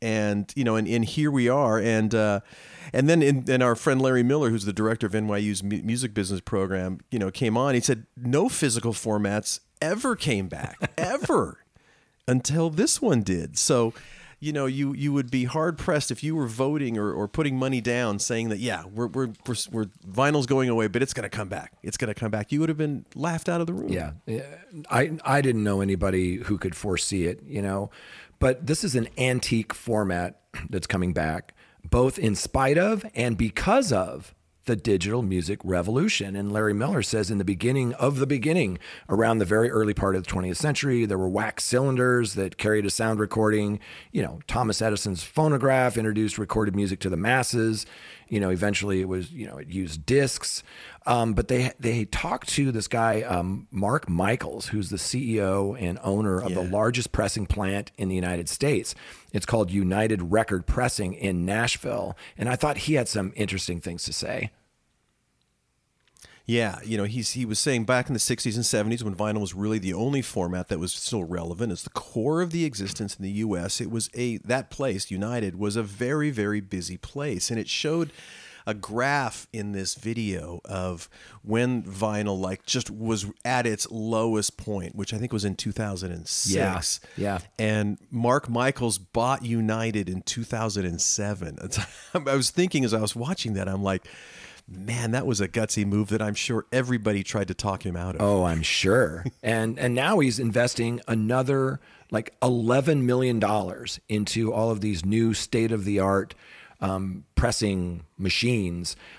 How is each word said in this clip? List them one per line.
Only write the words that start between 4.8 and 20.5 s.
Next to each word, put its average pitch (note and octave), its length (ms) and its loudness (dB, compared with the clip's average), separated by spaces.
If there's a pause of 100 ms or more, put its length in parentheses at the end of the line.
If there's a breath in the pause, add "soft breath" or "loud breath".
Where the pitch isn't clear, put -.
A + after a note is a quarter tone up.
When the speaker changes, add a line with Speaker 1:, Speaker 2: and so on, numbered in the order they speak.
Speaker 1:
of F#2 80 -2
N G#2+ 140 0
Y G#2 100 0
U's G#2 240 0
mu-, G2+ 200 -2
music A#2 300 -2
business G2 280 -2
program, F#2 600 -2 (100)
you B2 80 -2
know, F#2+ 120 0
came A2 260 0
on. C3+ 180 2
He B2 60 4
said, A#2 260 0 (100)
"No B2+ 340 2
physical A#2+ 420 0
formats G#2 680 -2 (200)
ever G#3 340 0
came G2+ 340 0
back, - 460 -6
<laughs> - 40 -6
ever, F#3 640 0 (640 soft breath)
until C#3 420 2
this E3+ 300 2
one D#3 220 4
did." F#2 340 -2
So, A#2+ 380 4 (440 loud breath)
you D3 140 -4
know, C#3+ 140 0
you, C#3 260 0
you C#3+ 220 0
would C3 160 0
be B2+ 140 2
hard-pressed D#3 680 0
if A#2+ 120 -6
you D#3 140 -2
were C#3+ 100 0
voting C3 520 0
or, G#2 120 0
or E2+ 160 -2
putting C#3+ 300 0
money C3 240 0
down A#2+ 380 0
saying A2+ 320 -2
that, G#2 80 -2
"Yeah, G2 260 -4
we're, G#2+ 220 -4
we're, A#2+ 260 -2 (140)
we're, A#2+ 100 -2 (160)
we're, A2 140 0 (200)
vinyl's C3+ 400 2
going C3 220 2